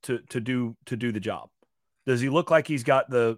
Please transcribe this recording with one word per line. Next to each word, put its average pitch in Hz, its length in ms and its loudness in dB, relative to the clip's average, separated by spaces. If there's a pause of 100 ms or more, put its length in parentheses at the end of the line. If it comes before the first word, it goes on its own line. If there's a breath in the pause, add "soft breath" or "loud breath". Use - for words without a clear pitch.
to, 120 160 -2 (100)
to 131 100 -6
do, 120 360 -2 (100)
to 123 120 -6
do 120 140 -2
the 107 80 -4
job? 92 300 -6 (560)
Does 123 160 0
he 135 80 0
look 156 200 0
like 160 180 4
he's 135 160 -2
got 135 260 4
the, 117 280 2